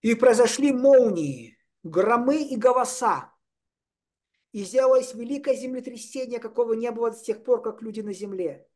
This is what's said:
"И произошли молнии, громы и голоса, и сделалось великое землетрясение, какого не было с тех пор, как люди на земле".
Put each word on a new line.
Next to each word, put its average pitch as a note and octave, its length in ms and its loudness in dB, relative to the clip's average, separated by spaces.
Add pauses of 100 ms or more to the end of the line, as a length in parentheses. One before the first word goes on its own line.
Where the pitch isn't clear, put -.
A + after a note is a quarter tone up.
"И A3+ 140 0
произошли B3 580 4
молнии, G3+ 840 4 (260)
громы A#3+ 600 0
и C4+ 120 -6
голоса, A#3 800 0 (1160)
и G3+ 120 -10
сделалось B3+ 500 2
великое C4 420 -4
землетрясение, B3 840 -10
какого A3+ 340 -2
не A#3 180 -4
было A3+ 200 -4
с A3+ 100 -18
тех A3 220 -6
пор, A#3+ 180 0
как G#3+ 200 -10
люди A3 200 -10
на G#3 120 -10
земле". F#3 640 -10